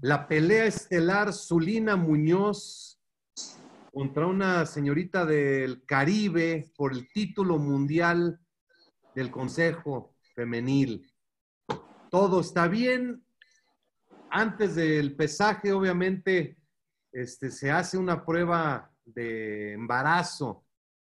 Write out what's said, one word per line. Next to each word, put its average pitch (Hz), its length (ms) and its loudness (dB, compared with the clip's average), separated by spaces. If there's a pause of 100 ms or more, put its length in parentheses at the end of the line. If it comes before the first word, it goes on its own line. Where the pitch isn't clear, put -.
la 147 260 0
pelea 190 380 4
estelar 190 680 0
Zulina 202 640 0
Muñoz 175 960 0 (1000)
contra 139 340 -2
una 185 380 2
señorita 156 600 0
del 139 600 0
Caribe 165 880 0
por 139 160 -2
el 127 220 -8
título 185 440 0
mundial 160 840 0 (760)
del 127 160 -6
Consejo 143 800 -4 (220)
Femenil. 120 720 -2 (1000)
Todo 185 300 4
está 170 260 0
bien. 247 580 -2 (1040)
Antes 196 460 0
del 151 400 0
pesaje, 202 560 0
obviamente, 185 840 0 (560)
este, 127 360 -8
se 139 220 -4
hace 180 260 0
una 180 280 -2
prueba 165 680 -2 (140)
de 110 640 -8
embarazo 127 960 -2 (540)